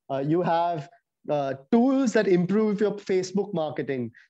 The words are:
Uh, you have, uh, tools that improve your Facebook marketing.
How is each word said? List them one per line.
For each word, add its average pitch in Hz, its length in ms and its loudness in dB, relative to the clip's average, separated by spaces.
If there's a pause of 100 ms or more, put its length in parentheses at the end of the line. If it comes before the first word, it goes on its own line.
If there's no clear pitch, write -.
(120)
Uh, 135 80 -2
you 156 240 0
have, 170 440 0 (400)
uh, 139 280 -2 (160)
tools 262 420 4
that 214 140 2
improve 196 520 2
your 202 120 2
Facebook 196 600 -4
marketing. 135 600 -4 (180)